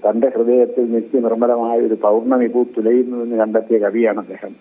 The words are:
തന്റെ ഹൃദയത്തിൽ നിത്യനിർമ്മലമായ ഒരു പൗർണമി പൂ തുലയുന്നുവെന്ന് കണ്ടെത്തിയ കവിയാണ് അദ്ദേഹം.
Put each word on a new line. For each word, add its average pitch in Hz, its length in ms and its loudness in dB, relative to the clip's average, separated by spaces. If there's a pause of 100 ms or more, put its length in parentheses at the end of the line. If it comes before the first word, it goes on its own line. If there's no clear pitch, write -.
(100)
തന്റെ 117 180 2
ഹൃദയത്തിൽ 120 640 2
നിത്യനിർമ്മലമായ 117 840 0
ഒരു 113 160 0
പൗർണമി 113 520 2
പൂ 120 160 0
തുലയുന്നുവെന്ന് 120 720 -2
കണ്ടെത്തിയ 110 420 0
കവിയാണ് 104 400 0
അദ്ദേഹം. 95 320 -12 (100)